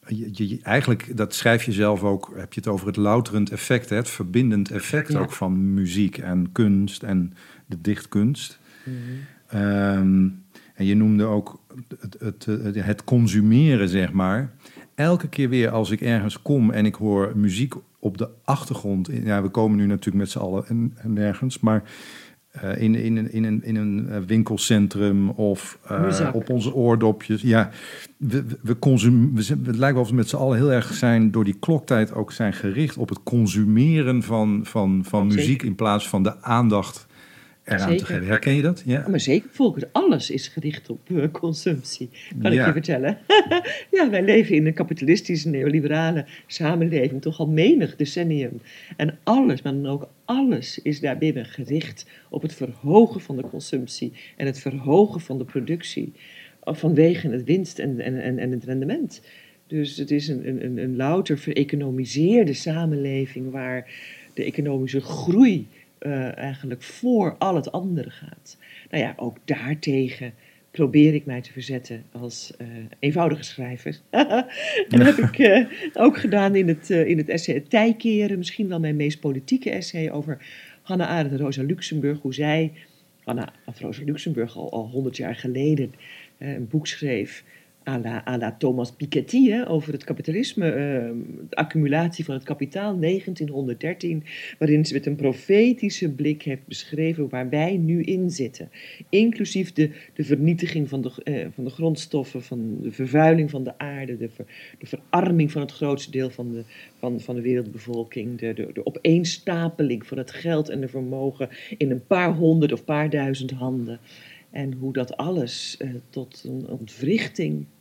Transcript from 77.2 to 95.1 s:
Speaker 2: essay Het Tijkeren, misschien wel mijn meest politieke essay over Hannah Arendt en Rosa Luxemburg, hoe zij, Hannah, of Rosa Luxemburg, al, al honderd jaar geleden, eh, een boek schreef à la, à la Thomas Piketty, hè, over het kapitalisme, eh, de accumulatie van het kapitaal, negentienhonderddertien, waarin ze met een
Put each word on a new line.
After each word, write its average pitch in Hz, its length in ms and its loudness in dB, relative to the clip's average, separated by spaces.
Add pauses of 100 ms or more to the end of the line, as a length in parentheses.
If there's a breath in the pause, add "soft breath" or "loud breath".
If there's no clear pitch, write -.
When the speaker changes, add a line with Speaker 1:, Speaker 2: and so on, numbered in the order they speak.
Speaker 2:
essay 160 260 -2
Het 147 140 -6
Tijkeren, 214 680 2
misschien 180 300 -6
wel 180 120 -4
mijn 151 160 0
meest 147 240 -2
politieke 147 500 -2
essay 170 420 -6
over 147 260 -6 (440 loud breath)
Hannah 180 280 -2
Arendt 156 220 -2
en 135 80 -2
Rosa 139 240 -4
Luxemburg, 147 580 -2
hoe 131 120 -6
zij, 151 380 0 (520 loud breath)
Hannah, 120 240 -6 (180)
of 127 140 -16
Rosa 117 260 -10
Luxemburg, 143 520 -4
al, 85 140 -10
al 113 180 -6
honderd 127 280 -6
jaar 113 180 -6
geleden, 135 580 -2 (440 loud breath)
eh, 139 160 -10
een 120 140 -8
boek 156 200 -4
schreef - 560 -6 (460 soft breath)
à 123 140 -2
la, 113 240 -8
à 127 100 -2
la 110 200 -4
Thomas 127 340 -2
Piketty, 185 580 2
hè, 233 200 -2
over 151 240 -2
het 139 100 -10
kapitalisme, 170 680 -2
eh, 107 40 -2 (760)
de - 60 -10
accumulatie 160 680 0
van 139 100 -6
het 135 80 -10
kapitaal, 185 520 -6
negentienhonderddertien, 160 1300 -4 (340 loud breath)
waarin 151 280 4
ze - 80 -6
met 135 120 -2
een 147 100 -2